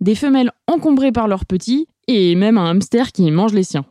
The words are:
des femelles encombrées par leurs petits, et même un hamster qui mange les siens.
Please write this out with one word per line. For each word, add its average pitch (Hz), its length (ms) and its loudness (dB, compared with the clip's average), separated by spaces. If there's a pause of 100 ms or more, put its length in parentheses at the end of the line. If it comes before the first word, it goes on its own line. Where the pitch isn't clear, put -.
des 202 140 0
femelles 262 380 0 (160)
encombrées 277 440 0
par 226 140 -2
leurs 190 200 -4
petits, 240 420 -4 (180)
et 190 280 2
même 208 240 2
un 170 100 0
hamster 202 440 0
qui 170 180 0
mange 202 240 0
les 196 80 2
siens. 147 280 -6